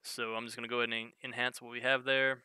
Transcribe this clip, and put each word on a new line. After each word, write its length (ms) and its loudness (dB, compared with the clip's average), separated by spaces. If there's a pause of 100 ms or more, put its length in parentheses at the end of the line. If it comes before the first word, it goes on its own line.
So 320 -4
I'm 120 -6
just 100 -12
gonna 100 -10
go 140 2
ahead 120 2
and 20 -2
en-, 180 -6 (100)
enhance 400 -2
what 80 -14
we 120 -8
have 200 4
there. 420 2